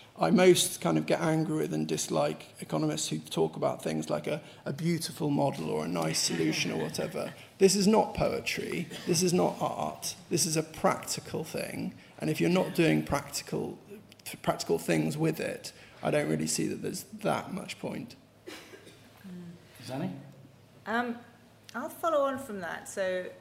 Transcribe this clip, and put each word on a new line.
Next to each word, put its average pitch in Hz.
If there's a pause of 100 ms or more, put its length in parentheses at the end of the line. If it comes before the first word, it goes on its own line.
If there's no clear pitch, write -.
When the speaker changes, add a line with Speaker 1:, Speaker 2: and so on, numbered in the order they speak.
(220)
Speaker 1:
I 165
most 180
kind 156
of 156
get 156
angry 156
with 151
and 156
dislike 151 (120)
economists 156
who 160
talk 160
about 135
things 156
like 156
a, 151 (240)
a 156
beautiful 160
model 143
or 156
a -
nice 156
solution -
or 160
whatever. -
Speaker 2:
<laughs> - (140)
Speaker 1:
This 196
is 196
not 214
poetry. - (180)
This 170
is 175
not 175
art. - (140)
This -
is 160
a 156
practical -
thing. - (260)
And 156
if 147
you're 165
not 180
doing 156
practical, - (640)
practical 165
things 160
with 156
it, - (280)
I -
don't 151
really 156
see -
that 101
there's - (180)
that 139
much -
point. - (1700)
Speaker 2:
Zanny? 139 (720)
Speaker 3:
Um, 233 (580)
I'll 285
follow 320
on 269
from 208
that. 160
So, 185 (160)